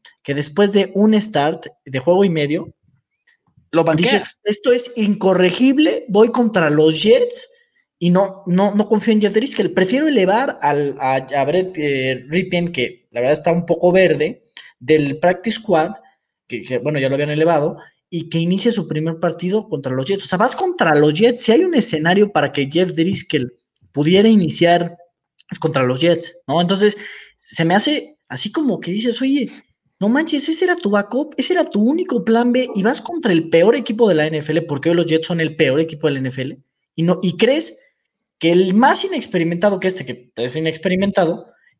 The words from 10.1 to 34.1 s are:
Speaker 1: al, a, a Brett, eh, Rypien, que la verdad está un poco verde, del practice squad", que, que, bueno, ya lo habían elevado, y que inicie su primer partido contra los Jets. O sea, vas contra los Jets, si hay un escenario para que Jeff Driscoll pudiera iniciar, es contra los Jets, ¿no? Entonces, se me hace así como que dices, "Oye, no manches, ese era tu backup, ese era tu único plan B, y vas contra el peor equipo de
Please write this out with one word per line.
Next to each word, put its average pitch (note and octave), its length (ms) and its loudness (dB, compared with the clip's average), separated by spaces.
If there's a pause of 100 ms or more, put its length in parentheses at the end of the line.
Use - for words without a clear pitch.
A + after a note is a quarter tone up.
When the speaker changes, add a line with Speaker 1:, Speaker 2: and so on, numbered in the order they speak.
Speaker 1:
al, C#3+ 380 -2
a, C3 160 -2
a C3+ 300 -2
Brett, F3+ 300 -2
eh, C3 540 -4
Rypien, F3 420 -2
que - 400 -6
la A#2+ 80 -8
verdad C3 140 2
está D3+ 180 -2
un E3+ 140 -2
poco F3 260 0
verde, F3 540 2 (340)
del C#3+ 400 0
practice F#3 400 0
squad", E3+ 320 0 (560)
que, A2 140 -10
que, B2+ 160 -6
bueno, D3 200 -4
ya C3+ 120 0
lo C3+ 60 -2
habían D3 140 -2
elevado, D#3 460 0 (340)
y E3+ 200 -8
que E3+ 100 -4
inicie F#3 320 0
su F#3 160 -4
primer D#3+ 320 -6
partido F3 480 -4
contra C#3 240 -6
los C3 160 -4
Jets. G3 160 -4
O - 40 -10
sea, F#3 100 -4
vas A#3+ 180 2
contra F4 400 0
los D3 180 4
Jets, A#3 300 2
si A3 80 2
hay D#4+ 140 4
un E4+ 100 0
escenario G3 560 0
para C#3+ 220 0
que C#3 180 -2
Jeff F3+ 200 0
Driscoll D#3 640 -2 (380)
pudiera F#3 380 2
iniciar, E3+ 640 2 (560)
es - 80 -14
contra C#3+ 240 -2
los B2+ 160 0
Jets, E3 480 0
¿no? D#3 140 0
Entonces, G3 360 2 (380)
se - 300 -6
me E3+ 100 2
hace B3 420 -2 (120)
así B2 200 -4
como B3+ 300 -2
que E3+ 120 -8
dices, A3+ 300 -4
"Oye, C4+ 280 -2 (500)
no G3+ 100 0
manches, D4+ 380 0
ese D#4+ 180 0
era F4+ 100 2
tu G#3 160 -4
backup, A3+ 460 -2
ese C4+ 160 0
era F4 120 0
tu - 160 -2
único C4 420 0
plan A#3+ 280 2
B, B3 240 0
y G3 80 -2
vas A#3 180 -2
contra D#4+ 320 -4
el D#3+ 160 0
peor F3+ 260 6
equipo A3+ 320 0
de F#3 60 4